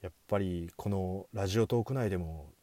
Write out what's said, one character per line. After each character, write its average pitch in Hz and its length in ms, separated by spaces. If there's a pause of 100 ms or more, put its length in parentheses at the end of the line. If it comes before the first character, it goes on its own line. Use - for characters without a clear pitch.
や 92 80
っ - 20 (160)
ぱ 101 120
り 87 360
こ - 140
の 95 440
ラ 98 140
ジ 98 120
オ 110 80
ト 120 140
ー 107 40
ク 131 80
内 123 160
で 95 80
も 80 300 (160)